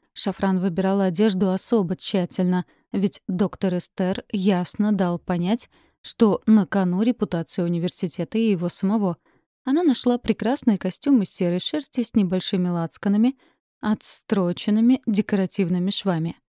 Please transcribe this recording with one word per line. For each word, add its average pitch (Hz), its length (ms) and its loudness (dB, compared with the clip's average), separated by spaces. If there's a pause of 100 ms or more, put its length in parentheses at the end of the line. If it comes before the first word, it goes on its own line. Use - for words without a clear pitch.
(140)
Шафран 190 460 -2
выбирала 190 460 0
одежду 190 440 2
особо 190 460 0
тщательно, 180 680 -2 (260)
ведь 196 360 -2
доктор 185 500 -2
Эстер - 540 -4
ясно 196 600 0
дал 180 260 0
понять, 180 540 -2 (320)
что - 420 2
на 214 220 6
кону 185 340 0
репутация 190 640 -2
университета 175 720 -4
и 226 140 2
его 175 180 0
самого. 196 480 0 (480)
Она 277 160 2
нашла 247 380 2
прекрасный 220 580 0
костюм 220 460 2
из - 80 -4
серой 175 280 -2
шерсти - 440 -4
с - 100 -8
небольшими 185 560 0
лацканами, 202 680 0 (460)
отстроченными 214 1300 0
декоративными 190 840 0
швами. 165 460 -2 (220)